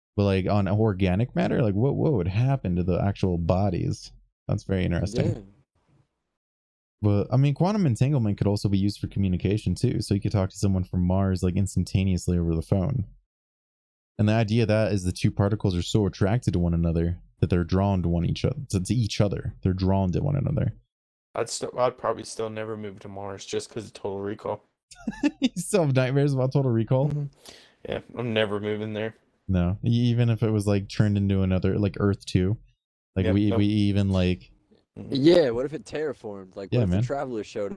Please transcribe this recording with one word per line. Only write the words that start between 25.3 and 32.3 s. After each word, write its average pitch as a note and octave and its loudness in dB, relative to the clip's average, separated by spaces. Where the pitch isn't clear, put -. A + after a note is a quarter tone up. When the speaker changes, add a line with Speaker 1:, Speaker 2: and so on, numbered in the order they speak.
Speaker 1:
You C4 0
still F3 0
have C3+ 0
nightmares C#3 2
about C3 0
Total C3+ 2
Recall? C3 2
Speaker 3:
Mm-hmm. D3 -4
Yeah, - -6
I'm A#2 -4
never G#2 2
moving G#2+ -4
there. G#2+ -6
Speaker 1:
No, F#2 0
e-, A#2+ 0
even A#2 2
if A2 0
it A2 2
was, G#2 0
like, G2+ 0
turned G#2 0
into G2 2
another, F#2+ 0
like, G2+ 0
Earth G2+ 0
two. F#2+ 0